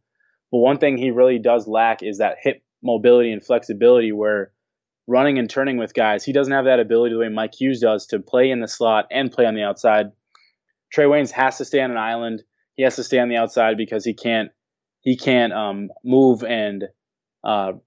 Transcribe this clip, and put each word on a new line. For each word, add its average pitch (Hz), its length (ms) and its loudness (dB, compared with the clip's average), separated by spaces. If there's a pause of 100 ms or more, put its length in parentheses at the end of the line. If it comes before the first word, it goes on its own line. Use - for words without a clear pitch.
(500)
But 123 80 0
one 135 200 2
thing 143 180 0
he 127 160 -2
really 123 260 4
does 113 300 0
lack 113 340 0
is 98 160 -8
that 104 220 -2
hip - 240 -4 (180)
mobility 120 480 4
and 104 140 -8
flexibility 117 640 2
where 104 420 -4 (540)
running 135 320 2
and 117 120 -4
turning 135 260 -4
with 117 160 -6
guys, 107 320 0
he 139 80 -4
doesn't 139 200 0
have 135 120 0
that 127 160 4
ability 113 340 0
the 113 60 -2
way 113 80 -2
Mike 110 260 -6
Hughes 131 260 -2
does 110 260 0
to 104 140 -6
play 127 300 2
in 123 100 -4
the 110 80 -8
slot 113 420 0
and 131 200 -4
play 123 140 0
on 110 100 0
the 107 80 -6
outside. 107 440 0 (840)
Trey 147 140 0
Waynes 143 280 2
has 131 260 -2
to 135 60 -10
stay 135 180 -2
on 127 80 -4
an 117 80 -6
island. 113 440 -6 (320)
He 131 100 -2
has 127 120 0
to 123 80 -8
stay 131 140 0
on 120 100 0
the 120 80 -2
outside 113 400 0
because 110 280 -6
he 113 100 -4
can't, 113 360 -4 (500)
he 127 160 0
can't, 120 360 0
um, 101 380 -6 (120)
move 127 400 4
and, 104 420 -4 (600)
uh, 101 280 -2 (140)